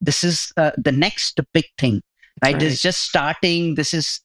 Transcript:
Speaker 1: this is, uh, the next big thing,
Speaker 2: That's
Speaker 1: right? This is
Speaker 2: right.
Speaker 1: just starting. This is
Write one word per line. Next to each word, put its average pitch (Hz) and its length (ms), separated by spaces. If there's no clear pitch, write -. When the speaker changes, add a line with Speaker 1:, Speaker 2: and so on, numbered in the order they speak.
Speaker 1:
this 156 240
is, 175 320
uh, 151 200
the 139 140
next 156 500
big 160 120
thing, 113 240
Speaker 2:
That's 135 140
Speaker 1:
right? 156 60
This 156 140
is - 100
Speaker 2:
right. 175 60
Speaker 1:
just - 120
starting. 165 760
This 151 180
is - 300